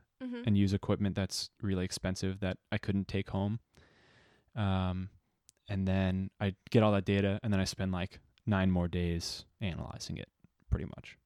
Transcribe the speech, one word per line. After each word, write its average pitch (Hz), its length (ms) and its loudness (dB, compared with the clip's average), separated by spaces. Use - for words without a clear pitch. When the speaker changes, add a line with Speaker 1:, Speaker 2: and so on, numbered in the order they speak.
Speaker 1:
Mm-hmm. 247 240 -8
Speaker 2:
and - 120 4
use 101 160 6
equipment 190 420 0
that's - 340 -4
really 95 220 0
expensive 95 560 -4
that 92 180 -4
I 104 60 0
couldn't 98 320 -2
take 98 220 -4
home. 101 280 -2
Um, 95 540 0
and 95 180 -2
then 95 440 2
I 98 160 0
get 120 120 8
all 107 120 6
that 98 100 2
data, 101 400 2
and 110 80 0
then 98 80 4
I 95 60 2
spend, 95 260 -2
like, 90 280 -4
nine 95 260 4
more 87 160 2
days 85 560 -2
analyzing - 560 -6
it, - 140 -12
pretty - 160 0
much. - 400 -14